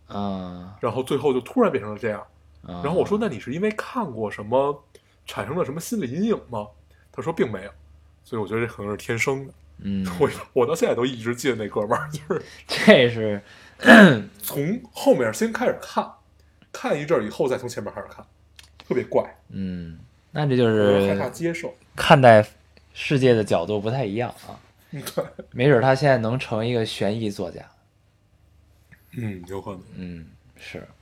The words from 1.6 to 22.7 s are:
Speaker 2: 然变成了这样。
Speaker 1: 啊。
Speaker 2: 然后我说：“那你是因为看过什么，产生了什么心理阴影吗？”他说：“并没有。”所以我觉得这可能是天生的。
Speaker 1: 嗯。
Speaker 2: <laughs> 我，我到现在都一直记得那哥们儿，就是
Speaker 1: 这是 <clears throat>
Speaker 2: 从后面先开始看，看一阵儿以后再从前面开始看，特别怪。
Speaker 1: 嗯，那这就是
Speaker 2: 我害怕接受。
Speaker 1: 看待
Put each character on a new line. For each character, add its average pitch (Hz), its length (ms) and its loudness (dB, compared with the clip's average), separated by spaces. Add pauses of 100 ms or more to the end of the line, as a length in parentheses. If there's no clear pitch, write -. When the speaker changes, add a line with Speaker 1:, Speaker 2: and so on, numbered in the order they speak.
Speaker 2:
然 202 80 4
变 123 140 -4
成 107 100 -10
了 101 60 -12
这 113 100 -4
样。 101 160 -8 (400)
Speaker 1:
啊。 87 180 -12
Speaker 2:
然 147 80 -2
后 - 20 -4
我 165 120 0
说 196 160 -2
：“那 226 60 -2
你 120 120 -8
是 123 140 -10
因 170 80 -6
为 214 100 0
看 214 380 -8
过 110 220 -6
什 104 140 -12
么， 139 380 0 (420)
产 - 200 -10
生 135 100 -8
了 180 80 -2
什 131 100 -6
么 165 60 -10
心 214 220 -6
理 123 80 -6
阴 160 140 -4
影 220 160 -2 (100)
吗？” 107 180 -8 (440)
他 123 100 -12
说 117 120 -4
：“并 139 160 -2
没 98 140 -10
有。” 101 80 -16 (520)
所 - 140 -10
以 107 40 -4
我 95 60 -6
觉 101 60 -6
得 117 120 -2
这 113 60 -8
可 107 120 -14
能 104 80 -6
是 101 60 -6
天 117 200 -6
生 135 300 -4
的。 - 60 -20 (260)
Speaker 1:
嗯。 98 320 -4
Speaker 2:
<laughs> 175 80 -8
我， 139 100 4 (240)
我 123 120 4
到 160 100 -2
现 - 120 0
在 - 60 0
都 120 120 0
一 127 160 -6
直 117 120 -4
记 127 160 -2
得 117 60 0
那 107 140 -6
哥 110 180 -2
们 113 100 -6
儿， - 140 -8
就 - 80 -12 (160)
是 - 60 -6 (260)
Speaker 1:
这 143 420 6
是 107 320 -4 (380)
<clears throat> 175 500 10 (140)
Speaker 2:
从 165 360 -4 (120)
后 262 240 2
面 113 180 0
先 226 200 -4
开 220 140 -2
始 - 140 -2
看， - 300 -8 (600)
看 190 280 -4
一 147 60 -6
阵 151 120 2
儿 107 60 -2
以 107 60 -8
后 135 180 -4
再 127 100 -2
从 123 100 -10
前 120 140 -10
面 98 120 -10
开 101 80 -12
始 - 80 -14
看， - 140 -20 (640)
特 - 80 -6
别 117 120 -2
怪。 - 180 0 (260)
Speaker 1:
嗯， 90 480 -10 (340)
那 151 140 -4
这 127 120 2
就 123 100 4
是 104 320 4
Speaker 2:
我 98 80 2
害 101 80 0
怕 98 140 -4
接 170 240 -6
受。 - 200 -10 (220)
Speaker 1:
看 143 260 6
待 113 240 10 (480)